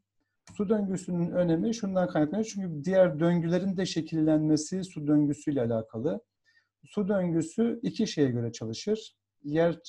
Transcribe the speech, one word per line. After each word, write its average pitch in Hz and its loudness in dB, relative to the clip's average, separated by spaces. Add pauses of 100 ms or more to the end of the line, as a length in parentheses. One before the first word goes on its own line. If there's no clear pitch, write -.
(580)
Su 196 -2
döngüsünün 185 -2
önemi 180 0
şundan 185 -2
kaynaklanıyor. 175 -2
Çünkü 170 -8
diğer 180 4
döngülerin 175 2
de 190 0
şekillenmesi 156 0
su 156 -10
döngüsüyle 147 2
alakalı. 117 -2 (640)
Su 202 -4
döngüsü 190 0
iki 190 -2
şeye 139 2
göre 117 -2
çalışır. 156 -6 (260)
Yer, 160 0